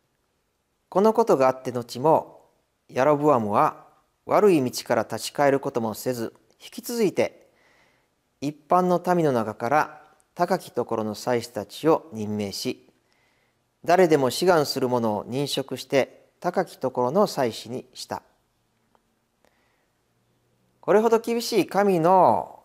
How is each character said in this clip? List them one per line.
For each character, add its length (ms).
「こ 120
の 100
こ 120
と 120
が 100
あ 60
っ 100
て 80
後 300
も、 480
ヤ 160
ロ 120
ブ 160
ア 60
ム 140
は 340
悪 240
い 200
道 140
か 120
ら 60
立 240
ち 60
返 200
る 80
こ 100
と 100
も 140
せ 180
ず、 220
引 100
き 120
続 220
い 80
て 360
一 140
般 140
の 200
民 100
の 80
中 220
か 140
ら 340
高 240
き 120
と 140
こ 120
ろ 80
の 100
祭 280
司 100
た 140
ち 220
を 240
任 240
命 160
し、 360
誰 240
で 80
も 140
志 160
願 200
す 140
る 80
者 300
を 80
任 200
職 300
し 80
て 420
高 240
き 140
と 120
こ 120
ろ 80
の 160
祭 260
司 180
に 240
し 120
た。」 160
こ 140
れ 60
ほ 100
ど 80
厳 240
し 180
い 60
神 340
の 640